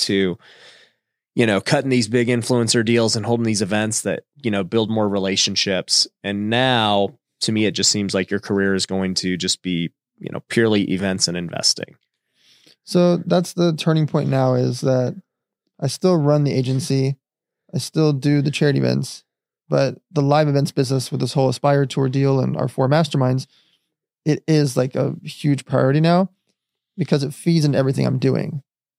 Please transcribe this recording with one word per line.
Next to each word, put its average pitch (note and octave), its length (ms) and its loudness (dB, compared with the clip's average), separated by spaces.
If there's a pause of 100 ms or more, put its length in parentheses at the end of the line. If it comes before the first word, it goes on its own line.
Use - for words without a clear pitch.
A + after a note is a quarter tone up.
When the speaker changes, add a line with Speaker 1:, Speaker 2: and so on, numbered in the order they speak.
Speaker 1:
to G2 300 0 (960)
you A#2+ 120 2
know, G2+ 140 2
cutting C3+ 300 0
these A#2+ 180 0
big A#2+ 200 0
influencer A#2+ 560 0
deals A#2 320 2
and G#2+ 80 -4
holding A#2 220 -2
these G#2+ 160 0
events G#2+ 400 -2
that, F2+ 220 -4 (180)
you A#2 80 -2
know, G2+ 140 0
build A2 260 -2
more A2 180 0
relationships. G2 960 -2 (160)
And G2+ 280 -4
now, A2 680 0 (240)
to A2+ 100 -2
me, A2 140 2
it G2 60 0
just F#2+ 180 -2
seems G2+ 240 -2
like F#2+ 160 -2
your G2+ 100 -4
career G2 340 0
is F#2 120 -2
going F#2+ 280 -4
to F#2 220 -4
just F2+ 260 -4
be, E2+ 280 -2 (280)
you - 120 -12
know, - 180 -10
purely A2 340 2 (100)
events F#2+ 360 -2
and F2 80 -4
investing. - 600 -4 (880)
Speaker 2:
So F3 340 2
that's F3 360 0
the F3 200 2
turning D#3 320 0
point C#3 220 -2
now, C3 260 2
is B2+ 280 -2
that C3 380 0 (600)
I D3+ 60 -4
still F3+ 300 0
run D3 280 2
the C#3 80 0
agency. C3+ 640 0 (580)
I - 40 -2
still D3+ 340 0
do C#3+ 300 2
the C#3+ 80 0
charity C#3 300 2
events, C3 440 -2 (440)
but C#3 300 0 (120)
the D3+ 120 -2
live D3 260 4
events C#3 240 0
business C3 380 -2
with C3+ 100 -4
this C3 120 -4
whole C3+ 160 2
Aspire C#3+ 380 2
Tour C3+ 220 -2
deal C3+ 320 2
and B2+ 160 -2
our B2+ 120 -2
four B2+ 200 0
masterminds, C3+ 580 0 (800)
it D3+ 220 0
is, D3 300 2
like, C3 180 0
a C3+ 200 -2 (100)
huge D3 400 -2
priority C3 360 2
now F3 300 4 (640)
because D3+ 260 0
it C#3+ 100 -4
feeds E3 320 2
into C#3+ 140 2
everything C3 280 2
I'm B2+ 120 0
doing, C3+ 440 -2 (360)